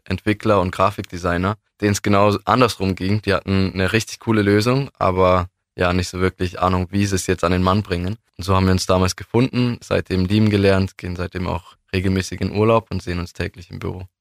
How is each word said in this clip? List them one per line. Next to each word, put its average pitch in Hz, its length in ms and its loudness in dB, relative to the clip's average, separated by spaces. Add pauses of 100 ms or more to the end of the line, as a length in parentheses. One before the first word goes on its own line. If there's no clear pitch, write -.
Entwickler 101 560 0
und 90 100 0
Grafikdesigner, 92 840 -2 (240)
denen 104 120 2
es 101 100 -2
genau 101 420 4
andersrum 104 500 2
ging. 98 280 -2
Die 98 120 0
hatten 95 400 0
eine 92 180 -2
richtig - 280 -2
coole 110 220 0
Lösung, 117 540 2
aber 92 520 2 (280)
ja, 90 160 0
nicht 90 160 0
so 92 120 -8
wirklich 92 400 -2
Ahnung, 90 300 0
wie 101 140 0
sie 98 120 -2
es - 100 -4
jetzt 92 160 -2
an 85 80 2
den 90 140 2
Mann 98 180 2
bringen. 90 340 -6 (220)
Und 90 60 -10
so 98 100 0
haben 95 120 4
wir 92 60 4
uns 92 140 0
damals 92 300 2
gefunden, 120 680 -2
seitdem 92 420 -2
lieben 107 240 2
gelernt, 98 480 2
gehen 90 200 -10
seitdem 90 320 -6
auch 85 260 -8 (180)
regelmäßig 95 480 -2
in 95 120 -4
Urlaub 110 400 2
und 92 100 -6
sehen 87 160 -6
uns 87 140 -8
täglich 90 400 -10
im 95 80 -12
Büro. 92 260 -10 (140)